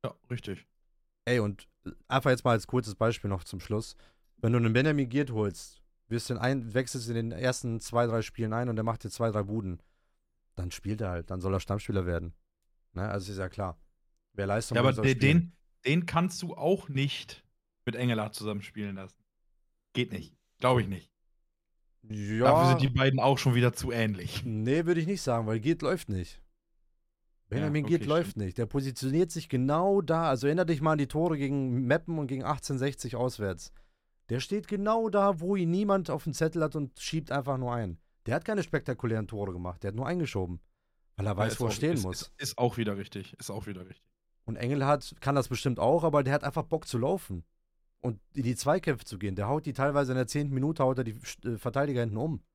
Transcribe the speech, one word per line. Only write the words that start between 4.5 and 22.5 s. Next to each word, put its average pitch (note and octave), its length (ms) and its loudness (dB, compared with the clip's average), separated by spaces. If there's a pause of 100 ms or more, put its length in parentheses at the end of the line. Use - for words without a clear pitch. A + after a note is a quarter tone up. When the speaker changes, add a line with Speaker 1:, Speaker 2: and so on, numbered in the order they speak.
Speaker 2:
du B2 60 6
einen A2+ 140 4
Benjamin C#3 360 4
Giert C3 240 0
holst, G#2+ 500 -4 (260)
wirst A#2 220 -4
du B2 40 0
ihn A2 40 -6
ein-, A#2+ 360 -2
wechselst B2 340 -2
in A#2+ 60 -2
den A#2 180 -2
ersten A#2+ 480 -2
zwei, A#2+ 260 2
drei A2+ 160 0
Spielen A2 300 -4
ein A#2+ 160 0
und A2+ 80 -2
der A2 80 -2
macht A2+ 200 -2
dir G2+ 60 -6
zwei, A2+ 200 0
drei G#2 120 0
Buden. F#2+ 400 -4 (720)
Dann F2+ 160 -6
spielt G#2+ 300 -6
er G2 100 -2
halt, F2 200 -6
dann F#2 100 -4
soll F#2+ 140 0
er F#2 60 2
Stammspieler G2 460 -2
werden. E2+ 260 -2 (600)
Ne? F#2+ 140 -4
Also G2+ 240 -6
ist F#2+ 60 -8
ja F#2 100 -4
klar. F#2 300 -6 (540)
Wer G2 140 -2
Leistung A2 300 0
Speaker 1:
Ja, A#2+ 60 4
aber C3 100 6
Speaker 2:
bringt, B2+ 40 0
soll A2+ 80 -2
Speaker 1:
de-, C3 120 4
Speaker 2:
spielen. D#3 360 4 (320)
Speaker 1:
den, C3+ 160 2
den E3+ 60 -6
kannst E3+ 360 -2
du E3+ 120 -8
auch F#3+ 340 0
nicht - 560 -4 (400)
mit G#2+ 120 -4
Engelhardt A2+ 380 0
zusammenspielen G#2 640 -6
lassen. F#2+ 220 -16 (720)
Geht - 200 0
nicht. F#2 240 -10 (220)
Glaube B2 240 4
ich F#2 60 -2
nicht. F#2+ 240 -10 (960)
Speaker 2:
Ja. G#2+ 360 0
Speaker 1:
Dafür D3 260 8